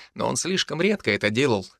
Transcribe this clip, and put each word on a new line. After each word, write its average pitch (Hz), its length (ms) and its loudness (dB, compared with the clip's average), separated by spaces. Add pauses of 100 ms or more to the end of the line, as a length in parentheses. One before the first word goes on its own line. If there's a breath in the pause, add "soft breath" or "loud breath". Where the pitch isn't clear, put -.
(140 loud breath)
но 110 140 -2
он 127 80 -2
слишком 160 440 -2
редко 196 300 0
это 104 200 2
делал. 110 360 2 (140)